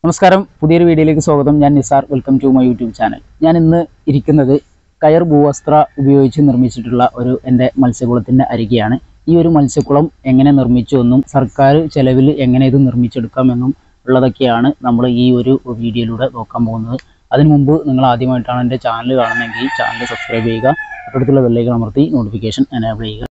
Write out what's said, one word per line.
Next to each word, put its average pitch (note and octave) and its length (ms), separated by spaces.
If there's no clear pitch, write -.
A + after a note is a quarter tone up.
നമസ്കാരം, F#3 360
പുതിയൊരു E3 260
വീഡിയോയിലേക്ക് D#3 380
സ്വാഗതം. D3 360
ഞാൻ C#3+ 160
നിസാർ. C3+ 240
Welcome C3+ 300
to C#3 140
my B2+ 100
YouTube A#2+ 320
channel. A2+ 240
ഞാൻ E3 160
ഇന്ന് E3 180
ഇരിക്കുന്നത് C#3+ 440
കയർ D#3+ 280
ഭൂവസ്ത്ര D3 420
ഉപയോഗിച്ച് C#3 460
നിർമ്മിച്ചിട്ടുള്ള A#2+ 560
ഒരു B2 120
എൻ്റെ B2+ 180
മത്സ്യക്കുളത്തിൻ്റെ B2+ 720
അരികെയാണ്. A2+ 420
ഈ E3 120
ഒരു E3 140
മത്സ്യക്കുളം C#3+ 500
എങ്ങനെ C3+ 280
നിർമ്മിച്ചു B2 440
എന്നും B2+ 180
സർക്കാർ C3+ 380
ചെലവിൽ C3 320
എങ്ങനെ B2+ 260
ഇത് C#3 60
നിർമ്മിച്ചെടുക്കാമെന്നും B2 840
ഉള്ളതൊക്കെയാണ് B2+ 640
നമ്മൾ A#2+ 180
ഈ - 20
ഒരു C3 160
വീഡിയോയിലൂടെ A#2 540
നോക്കാൻ A#2 320
പോകുന്നത്. A2+ 320
അതിനു D3+ 200
മുമ്പ് C#3+ 200
നിങ്ങൾ C3 220
ആദ്യമായിട്ടാണ് B2 540
എൻ്റെ B2 200
ചാനൽ A#2+ 360
കാണുന്നതെങ്കിൽ A2+ 440
ചാനൽ A#2+ 320
സബ്സ്ക്രൈബ് A2+ 400
ചെയ്യുക, B2 240
തൊട്ടടുത്തുള്ള C3 420
ബെൽ A#2 160
ഐക്കൺ A#2+ 160
അമർത്തി A2+ 260
നോട്ടിഫിക്കേഷൻ A2 480
എനേബിൾ A2 280
ചെയ്യുക. G#2+ 280